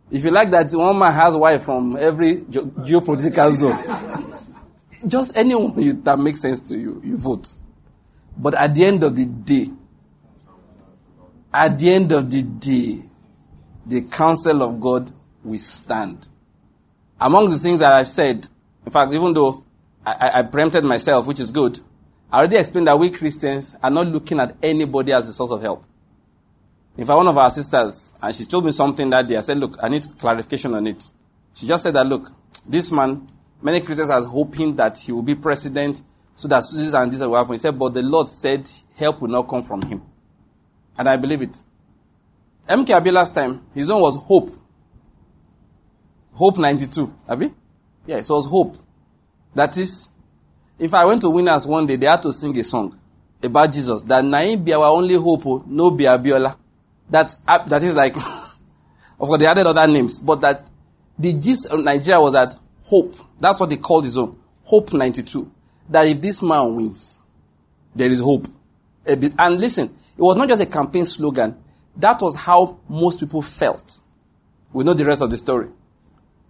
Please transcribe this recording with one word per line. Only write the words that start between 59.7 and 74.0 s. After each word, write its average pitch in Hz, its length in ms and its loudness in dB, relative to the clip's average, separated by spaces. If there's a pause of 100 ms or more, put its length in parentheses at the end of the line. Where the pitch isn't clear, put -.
names, 143 340 2
but 143 220 0
that 143 260 0 (520)
the 170 140 -2
gist 196 380 -2
of 156 120 0
Nigeria 143 360 2
was 139 140 4
that 127 220 2 (280)
hope. 262 320 2 (240)
That's 190 200 2
what 175 100 -2
they 147 80 -4
called 160 280 0
his 120 120 -6
own. - 220 -4 (240)
Hope - 300 2
ninety-two. 127 580 -4 (380)
That 156 180 4
if 143 140 0
this 196 200 -6
man 143 340 0
wins, 110 440 -8 (720)
there 127 160 0
is 127 100 2
hope. 135 280 0 (580)
A 143 120 2
bit. 143 200 0
And 175 220 4
listen, 190 340 -2 (240)
it - 40 -4
was 185 160 4
not 269 100 0
just 226 140 2
a 170 40 0
campaign 165 400 -4
slogan. 131 520 -4 (400)
That 220 240 2
was 160 140 -2
how 175 520 2
most 170 320 -2
people 151 220 -6
felt. - 580 -6 (720)